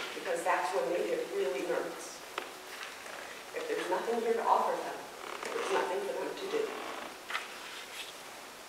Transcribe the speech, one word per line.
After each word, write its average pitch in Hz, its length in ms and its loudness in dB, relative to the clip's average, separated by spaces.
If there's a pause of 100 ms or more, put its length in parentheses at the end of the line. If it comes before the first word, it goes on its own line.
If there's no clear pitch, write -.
(160)
because 175 280 0
that's - 300 4
when 170 160 4
they - 200 4
get - 260 2
really 196 340 2
nervous. - 480 -2 (1400)
If 160 140 -2
there's 170 200 2
nothing 226 320 4
here 226 120 4
to - 120 4
offer 185 360 6
them, - 160 -4 (480)
there's - 280 0
nothing 190 280 4
for 175 120 0 (120)
them - 80 -2
to - 120 -4 (120)
do. - 100 4 (2000)